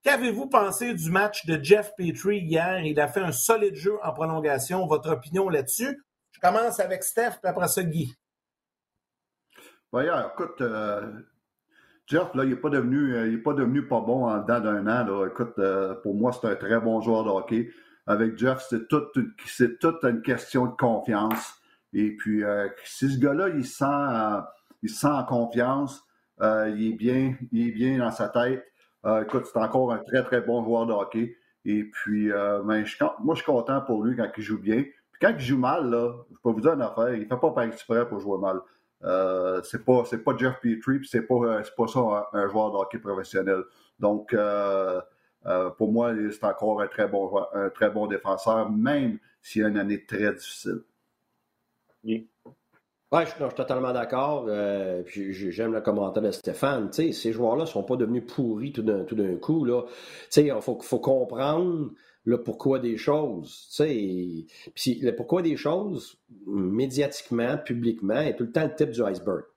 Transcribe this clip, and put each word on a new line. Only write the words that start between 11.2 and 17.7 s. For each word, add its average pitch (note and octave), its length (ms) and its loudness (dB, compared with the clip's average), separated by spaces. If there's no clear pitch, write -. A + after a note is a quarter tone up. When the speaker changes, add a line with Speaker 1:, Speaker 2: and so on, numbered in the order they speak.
Speaker 2:
Jeff, E3+ 280 0
là, C3+ 100 2
il C3 80 2
est A#2+ 40 0
pas D3+ 120 -2
devenu, C3+ 460 2
euh, A2+ 140 2
il A2+ 80 2
est A2 60 -4
pas D3 120 0
devenu C3+ 340 2
pas A2+ 140 2
bon A#2+ 240 2
en G#2+ 160 0
dedans A#2 180 2
d'un G#2 260 0
an, A#2 200 2
là. G2 200 0
Écoute, A#2 320 -4
euh, F#2+ 440 2
pour G2+ 120 -2
moi, A#2 180 2
c'est A#2 160 -2
un G2 80 0
très A2 240 2
bon A2+ 200 2
joueur A2 240 2
de G#2+ 60 0
hockey. A2+ 400 0